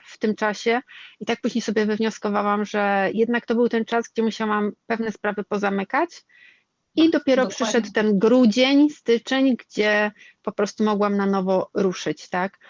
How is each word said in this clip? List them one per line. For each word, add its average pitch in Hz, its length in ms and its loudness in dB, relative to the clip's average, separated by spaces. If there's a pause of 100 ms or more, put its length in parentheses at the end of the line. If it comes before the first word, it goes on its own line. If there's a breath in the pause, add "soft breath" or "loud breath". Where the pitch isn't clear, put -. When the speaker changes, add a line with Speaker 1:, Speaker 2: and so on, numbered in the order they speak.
Speaker 1:
w - 140 -20
tym 220 160 -2
czasie 226 460 -2 (400 loud breath)
i 214 60 -10
tak 233 140 -4
później 226 220 -2
sobie 214 240 0
wywnioskowałam, 208 800 -2
że 202 500 0
jednak 226 320 0
to 240 80 -2
był 233 140 2
ten 226 160 -2
czas, 233 240 -2
gdzie - 140 -4
musiałam 208 500 -2 (140)
pewne 226 260 -4
sprawy 202 320 -6
pozamykać 202 640 -2 (880 soft breath)
i 311 60 4
Speaker 2:
Tak, 330 80 6
Speaker 1:
dopiero 269 320 2
Speaker 2:
dokładnie. 196 120 -4 (120)
Speaker 1:
przyszedł 226 260 -2
ten 214 260 2
grudzień, 254 720 4
styczeń, 262 640 0
gdzie 208 560 -2 (300 loud breath)
po 208 100 -8
prostu 202 320 -2
mogłam 202 320 0
na 196 100 0
nowo 190 480 0
ruszyć, 180 540 -4
tak? 185 300 -4 (120)